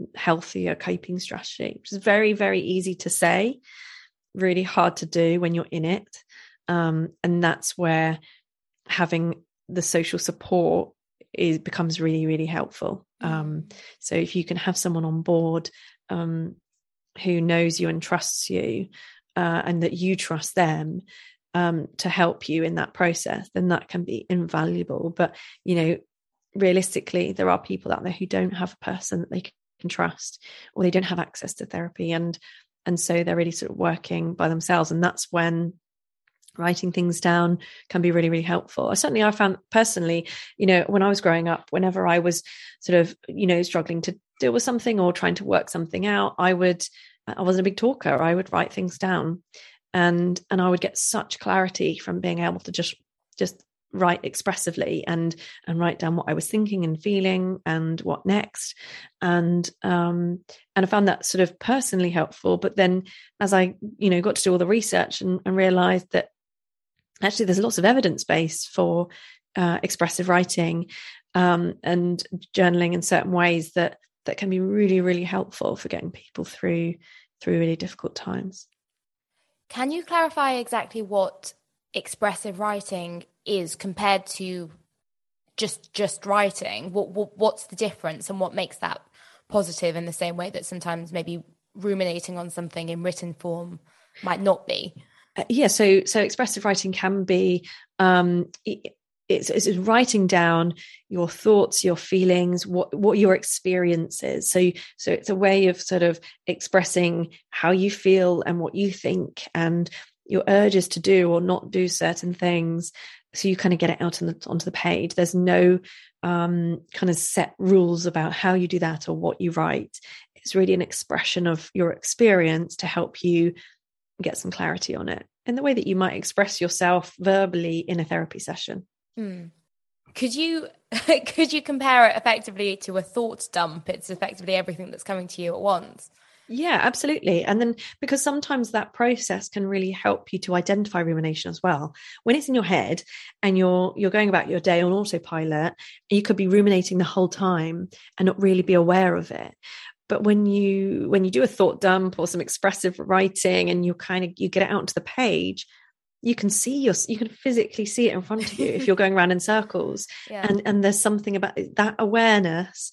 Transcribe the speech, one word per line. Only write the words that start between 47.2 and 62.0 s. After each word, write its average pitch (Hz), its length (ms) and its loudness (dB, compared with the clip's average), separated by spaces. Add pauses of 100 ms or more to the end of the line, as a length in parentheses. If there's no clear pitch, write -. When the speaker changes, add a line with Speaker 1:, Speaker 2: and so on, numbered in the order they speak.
Speaker 1:
I - 140 -8
wasn't 185 200 2
a 190 80 2
big 202 80 -8
talker. 254 320 0
I 160 260 2
would 185 160 -4
write 175 220 -2
things 185 240 -6
down, 175 460 -2 (500)
and, 175 460 2 (100)
and 185 120 2
I 180 80 4
would 180 120 2
get - 160 -6
such - 420 -4
clarity 185 580 0
from 180 220 -6
being 175 200 -4
able 175 220 -2
to - 100 -14
just, 175 240 -6 (420)
just - 260 -6 (300)
write 175 300 2
expressively - 840 -4
and, 165 300 -2 (320)
and 165 100 -4
write 170 220 0
down 165 160 -2
what - 140 -4
I 156 40 0
was 165 140 -4
thinking 208 380 -2
and 160 160 -4
feeling 190 640 0
and 160 360 -2
what - 240 -6
next. - 500 -2 (460)
And, 175 480 2 (140)
um, 175 560 0 (360)
and 190 100 4
I - 20 -4
found 202 200 4
that - 180 0
sort - 160 0
of 175 180 0
personally 196 500 0